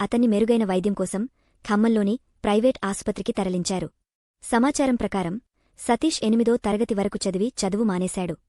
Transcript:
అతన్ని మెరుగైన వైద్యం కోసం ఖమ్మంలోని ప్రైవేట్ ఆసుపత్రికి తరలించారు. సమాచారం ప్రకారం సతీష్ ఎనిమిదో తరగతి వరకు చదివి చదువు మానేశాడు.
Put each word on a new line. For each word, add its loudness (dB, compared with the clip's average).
అతన్ని 2
మెరుగైన 4
వైద్యం 0
కోసం -4
ఖమ్మంలోని 2
ప్రైవేట్ 2
ఆసుపత్రికి -4
తరలించారు. -4
సమాచారం 2
ప్రకారం -2
సతీష్ 0
ఎనిమిదో 2
తరగతి -2
వరకు -2
చదివి -2
చదువు 0
మానేశాడు. -2